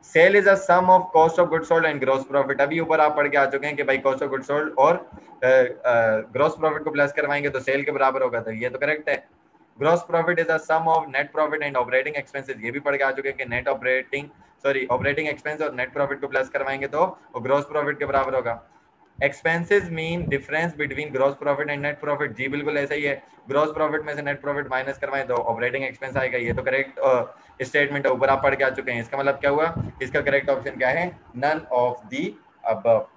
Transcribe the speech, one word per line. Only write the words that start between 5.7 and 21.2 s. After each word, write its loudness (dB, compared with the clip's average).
gross 2
प्रॉफिट -2
को -4
प्लस 0
करवाएंगे -2
तो -4
sale -2
के -4
बराबर 2
होगा, 0
तो -8
ये -6
तो -10
करेक्ट -2
है। -4
Gross 4
profit 0
is 0
a 2
sum 0
of 4
net -4
profit 0
and -2
operating 0
expenses, -10
ये -6
भी -6
पढ़ -2
के 0
आ 0
चुके -6
हैं -8
कि -6
net -4
operating, -2
sorry 0
operating -2
expense -6
और -4
net -6
profit -2
को -6
plus -2
करवाएंगे -4
तो 0
वो -10
gross 0
profit -4
के -4
बराबर 0
होगा। -4
Expenses 0
mean -6
difference -2
between -6
gross 2